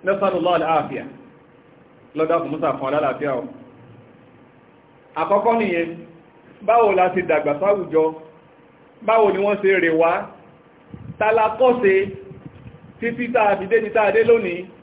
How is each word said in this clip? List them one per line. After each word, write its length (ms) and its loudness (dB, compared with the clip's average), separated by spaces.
Nasallallahu 500 0
al-afiya. 500 -2
Lọ́dá 240 0
fún 120 -6
Musa 220 -2
fún 160 -6
alálàáfíà 460 -2
o. 100 -6
Àkọ́kọ́ 440 0
nìyẹn, 300 -2
báwo 300 4
la 180 2
ti 120 -2
dàgbà 360 0
sáwùjọ? 460 0
Báwo 300 4
ni 60 -4
wọ́n 220 0
ṣe 200 2
rè 100 0
wá? 220 2
Ta 140 2
la 260 0
kọ́ṣe 360 2
títí 320 -6
tá 160 2
a 80 2
fi 100 -6
dé 140 4
ní 100 -6
tá 120 2
a 100 2
dé 120 4
lónìí? 420 2